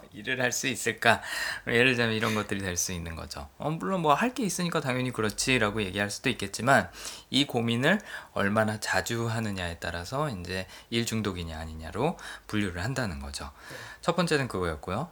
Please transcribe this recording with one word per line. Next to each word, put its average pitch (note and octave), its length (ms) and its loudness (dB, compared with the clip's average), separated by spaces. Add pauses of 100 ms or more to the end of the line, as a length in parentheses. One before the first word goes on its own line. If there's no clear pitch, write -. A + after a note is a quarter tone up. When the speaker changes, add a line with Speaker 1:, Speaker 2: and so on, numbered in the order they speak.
(120)
Speaker 1:
일을 A2+ 300 -2
할 A#2+ 100 2
수 - 160 -2
있을까? A2+ 540 4 (440)
예를 A#2+ 280 6
들자면 A#2 200 2
이런 A2 200 2
것들이 G#2 260 0
될 F#2 160 -2
수 F2+ 160 0
있는 E2+ 240 -4
거죠. D#2 400 -10
어, - 140 -2
물론 F3+ 320 -2
뭐, D3+ 100 6
할 A#3 220 4
게 - 100 -2
있으니까 F3 380 0
당연히 B2+ 280 0
그렇지라고 A2 720 2
얘기할 G2+ 280 0
수도 - 180 -4
있겠지만, G#2+ 600 2 (400)
이 C#3 160 4
고민을 B2 540 2 (340)
얼마나 G#2+ 460 2
자주 A#2 480 0
하느냐에 G2 520 -2
따라서 F2 480 -4
이제 F#2 380 -6 (240)
일 A#2 160 0
중독이냐 F#2 520 -2
아니냐로 D#2+ 600 -4 (300)
분류를 F#2 360 -2
한다는 A#2 360 -2
거죠. C#2 240 -10 (260)
Speaker 2:
네. - 60 -12 (260)
Speaker 1:
첫 F3 140 2
번째는 D#3 320 2
그거였고요. F2+ 640 -2